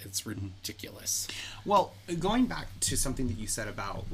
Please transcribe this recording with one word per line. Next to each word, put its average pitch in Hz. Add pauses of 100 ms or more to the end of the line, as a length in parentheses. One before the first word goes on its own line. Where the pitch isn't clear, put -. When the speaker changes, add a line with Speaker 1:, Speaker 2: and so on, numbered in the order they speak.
Speaker 1:
it's 95
Speaker 2:
Mm-hmm. 101 (140)
Speaker 1:
ridiculous. - (380)
Speaker 2:
Well, 196 (240)
going 220
back - (140)
to -
something 131
that 95
you 107
said 104
about 98